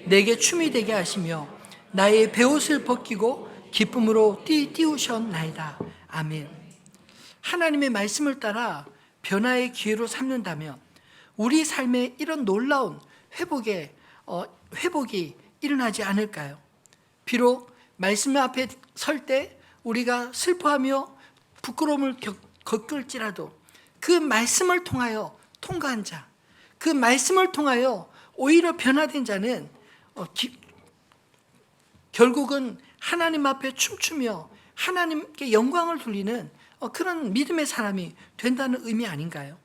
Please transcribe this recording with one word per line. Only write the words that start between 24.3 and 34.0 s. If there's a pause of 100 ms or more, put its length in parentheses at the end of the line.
통하여 (220)
통과한
자, (520)
그
말씀을
통하여 (260)
오히려
변화된
자는, (460)
어,
기-, (1500)
결국은 (200)
하나님
앞에
춤추며 (240)